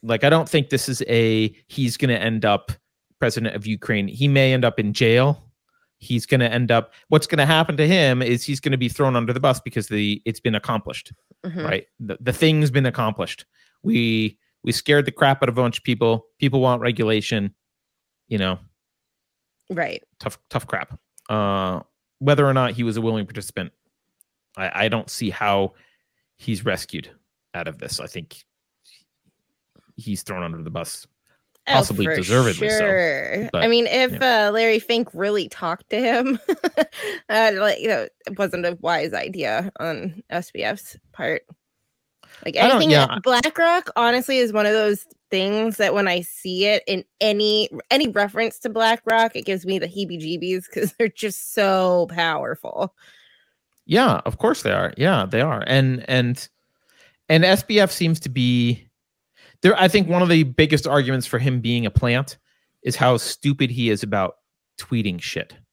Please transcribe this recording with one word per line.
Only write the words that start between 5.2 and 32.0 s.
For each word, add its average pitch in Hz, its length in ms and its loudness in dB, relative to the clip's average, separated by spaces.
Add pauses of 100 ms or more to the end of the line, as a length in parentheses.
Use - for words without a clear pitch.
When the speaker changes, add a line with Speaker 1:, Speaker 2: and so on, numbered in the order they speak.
Speaker 1:
He's - 280 -4
gonna 127 200 4
end 117 260 0
up, 117 200 2 (160)
what's 156 200 4
gonna 151 180 2
happen 160 300 2
to 151 100 2
him 147 340 4
is 123 240 -2
he's 135 160 -4
gonna 135 160 -2
be 123 120 0
thrown 135 260 0
under 120 180 0
the 123 80 -2
bus 131 200 2
because 120 280 -6
the, 104 360 -2
it's 113 160 -6
been 113 160 -2
accomplished, 101 560 -6 (320)
Speaker 2:
Mm-hmm. 175 200 -8
Speaker 1:
right? 156 220 -4 (140)
The, 104 200 -10
the 123 120 -4
thing's 151 400 2
been 135 140 2
accomplished. 110 600 -4 (380)
We, 113 540 0 (260)
we 123 80 -2
scared 147 320 2
the - 80 -4
crap 135 280 2
out 127 80 2
of 117 80 -2
a 127 60 2
bunch 120 160 0
of - 60 -14
people. 117 420 0 (140)
People 135 200 2
want 123 220 2
regulation, 110 720 -2 (720)
you 110 120 -4
know. 92 200 -2 (1120)
Speaker 2:
Right. 170 320 -6 (160)
Speaker 1:
Tough, - 180 -8 (140)
tough - 160 -6
crap. - 320 -10 (320)
Uh, 98 520 -2 (360)
whether 143 260 4
or 135 100 2
not 127 180 2
he 120 100 -6
was 113 140 -2
a 117 40 -4
willing 110 260 -2
participant, 92 460 -10 (840)
I, 95 300 -2
I - 20 0
don't 107 220 -4
see - 200 -6
how 98 440 0 (640)
he's 104 280 -6
rescued - 460 -6 (440)
out 85 140 -8
of - 100 -14
this. - 220 -10
I - 60 -14
think - 380 -16 (1500)
he's 104 260 -8
thrown 92 200 -10
under 82 200 -8
the 80 80 -10
bus, - 360 -10 (640)
Speaker 2:
Oh, 277 40 0
Speaker 1:
possibly 185 340 2